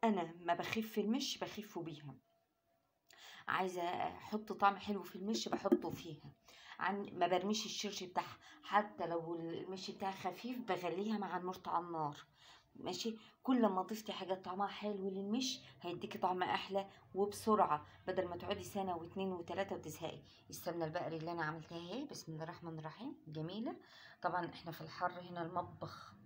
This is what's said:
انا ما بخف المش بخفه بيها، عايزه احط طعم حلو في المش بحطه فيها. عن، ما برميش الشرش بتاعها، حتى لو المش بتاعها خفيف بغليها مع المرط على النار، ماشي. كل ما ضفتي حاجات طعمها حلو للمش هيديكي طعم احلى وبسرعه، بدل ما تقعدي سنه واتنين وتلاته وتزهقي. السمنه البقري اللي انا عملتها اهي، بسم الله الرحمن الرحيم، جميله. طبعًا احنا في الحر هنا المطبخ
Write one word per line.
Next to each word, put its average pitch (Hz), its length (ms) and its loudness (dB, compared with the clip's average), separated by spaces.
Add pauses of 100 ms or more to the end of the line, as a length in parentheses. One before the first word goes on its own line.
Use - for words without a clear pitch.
انا 175 360 4
ما 175 140 6
بخف 220 440 0
المش 220 400 4
بخفه 185 440 -2
بيها، 143 320 -8 (1300)
عايزه 180 340 2
احط - 680 -2
طعم 202 240 6
حلو 196 260 -2
في - 140 -10
المش 208 320 0
بحطه - 420 4
فيها. 147 420 -10 (460)
عن، 202 340 0
ما 175 140 4
برميش 185 400 4
الشرش - 360 -4
بتاعها، - 340 -2 (260)
حتى 202 440 4
لو 170 280 0
المش 170 560 -4
بتاعها 190 220 -2
خفيف 214 460 -4
بغليها 190 600 0
مع 180 180 -2
المرط 180 320 -4
على 170 160 2
النار، 160 320 0 (600)
ماشي. - 400 -2 (260)
كل 247 240 6
ما 185 160 6
ضفتي 214 300 -4
حاجات 185 320 -2
طعمها 190 220 0
حلو 196 440 -2
للمش 202 500 0 (200)
هيديكي 175 380 -6
طعم 185 240 4
احلى 196 440 2 (280)
وبسرعه، 208 720 6 (200)
بدل 185 220 2
ما 175 80 -4
تقعدي 185 280 -2
سنه 190 320 0
واتنين 190 360 -2
وتلاته 180 420 -2
وتزهقي. 156 460 -6 (300)
السمنه 170 340 -2
البقري 160 320 -2
اللي 160 160 -2
انا 170 120 0
عملتها 160 340 -4
اهي، 185 260 -4
بسم - 280 -10
الله 160 120 -4
الرحمن 165 340 -8
الرحيم، 160 360 -8 (120)
جميله. 185 500 -4 (460)
طبعًا 175 240 0
احنا - 260 -8
في - 80 -10
الحر 175 320 -2 (180)
هنا 175 120 -4
المطبخ - 720 -6 (120)